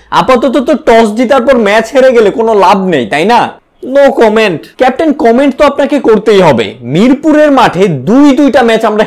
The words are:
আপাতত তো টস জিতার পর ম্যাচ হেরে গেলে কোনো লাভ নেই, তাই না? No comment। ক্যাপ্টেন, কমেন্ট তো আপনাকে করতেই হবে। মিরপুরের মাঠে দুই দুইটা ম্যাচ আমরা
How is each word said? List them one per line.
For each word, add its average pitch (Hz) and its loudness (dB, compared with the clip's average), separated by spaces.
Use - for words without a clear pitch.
আপাতত 240 0
তো 294 -2
টস 226 0
জিতার 254 0
পর 254 0
ম্যাচ 220 -2
হেরে 262 2
গেলে 226 2
কোনো 226 -2
লাভ 190 0
নেই, 139 -2
তাই 143 -4
না? 202 -2
No 269 0
comment। 214 0
ক্যাপ্টেন, 262 0
কমেন্ট 262 0
তো 302 0
আপনাকে 277 -2
করতেই 214 0
হবে। 117 0
মিরপুরের 262 0
মাঠে 208 0
দুই 226 2
দুইটা 269 2
ম্যাচ 226 0
আমরা 214 -2